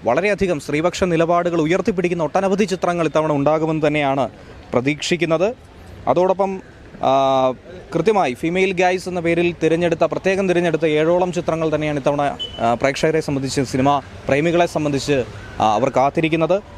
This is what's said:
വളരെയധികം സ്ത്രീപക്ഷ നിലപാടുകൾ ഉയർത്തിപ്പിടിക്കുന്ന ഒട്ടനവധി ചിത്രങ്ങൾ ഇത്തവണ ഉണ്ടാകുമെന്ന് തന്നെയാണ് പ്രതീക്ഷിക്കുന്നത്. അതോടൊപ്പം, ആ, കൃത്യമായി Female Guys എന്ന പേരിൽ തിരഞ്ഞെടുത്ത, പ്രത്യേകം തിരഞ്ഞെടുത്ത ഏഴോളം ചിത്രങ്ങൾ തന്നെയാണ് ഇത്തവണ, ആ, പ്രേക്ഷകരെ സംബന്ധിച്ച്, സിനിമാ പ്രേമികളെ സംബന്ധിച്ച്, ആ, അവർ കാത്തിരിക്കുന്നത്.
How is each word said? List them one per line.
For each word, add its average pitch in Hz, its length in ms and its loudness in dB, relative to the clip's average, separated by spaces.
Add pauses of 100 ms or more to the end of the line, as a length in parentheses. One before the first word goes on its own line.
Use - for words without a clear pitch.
വളരെയധികം 175 560 0
സ്ത്രീപക്ഷ 156 440 -2
നിലപാടുകൾ 170 580 2
ഉയർത്തിപ്പിടിക്കുന്ന 175 640 0
ഒട്ടനവധി 190 420 0
ചിത്രങ്ങൾ 175 400 0
ഇത്തവണ 156 260 0
ഉണ്ടാകുമെന്ന് 156 560 2
തന്നെയാണ് 139 420 0 (440)
പ്രതീക്ഷിക്കുന്നത്. 160 800 0 (520)
അതോടൊപ്പം, 185 540 2 (420)
ആ, 135 480 2 (440)
കൃത്യമായി 165 380 2
Female 185 400 -2
Guys 185 360 0
എന്ന 180 100 -6
പേരിൽ 170 440 0
തിരഞ്ഞെടുത്ത, 165 400 2
പ്രത്യേകം 185 460 0
തിരഞ്ഞെടുത്ത 165 360 0
ഏഴോളം 165 480 2
ചിത്രങ്ങൾ 160 420 -2
തന്നെയാണ് 151 240 -2
ഇത്തവണ, 143 380 0 (220)
ആ, 117 140 2
പ്രേക്ഷകരെ 147 480 0
സംബന്ധിച്ച്, 139 400 -2
സിനിമാ 135 400 2 (260)
പ്രേമികളെ 165 380 2
സംബന്ധിച്ച്, 147 580 -2 (360)
ആ, 107 140 4
അവർ 123 160 2
കാത്തിരിക്കുന്നത്. 160 720 0 (140)